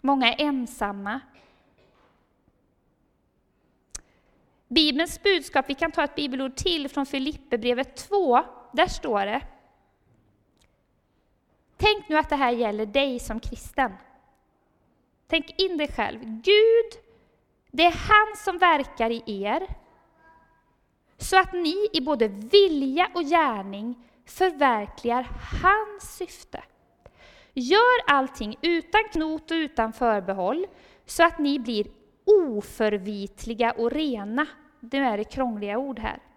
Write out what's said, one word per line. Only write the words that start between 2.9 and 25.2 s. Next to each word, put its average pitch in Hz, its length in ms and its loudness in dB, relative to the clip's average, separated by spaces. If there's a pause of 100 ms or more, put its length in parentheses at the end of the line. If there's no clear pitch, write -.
Bibelns 302 560 0
budskap, - 460 0
vi 277 60 -4
kan 330 160 -4
ta 320 120 -2
ett 285 120 -4
bibelord 269 400 -6
till 311 340 -4
från 277 160 -4
Filipperbrevet 247 920 -4
två, 269 480 2 (300)
där 320 140 4
står 214 380 -2
det: 226 160 -4 (2250)
Tänk 415 320 0
nu 311 80 2
att 311 120 0
det 294 60 0
här 269 160 2
gäller 220 340 -2
dig 254 340 0
som 226 200 -8
kristen. - 540 -4 (1300)
Tänk 330 340 -4
in 370 160 -2
dig 294 100 -2
själv. 220 360 -6
Gud, 427 680 4 (800)
det 269 120 2
är 339 80 6
han 427 460 4
som 359 200 -4
verkar 285 520 2
i 214 340 -6
er, 285 240 -4 (1500)
så - 220 4
att 370 140 0
ni 359 400 0
i 311 80 0
både 254 260 0
vilja 277 880 2
och 349 100 -4
gärning 233 840 -2 (160)
förverkligar 254 1000 0 (340)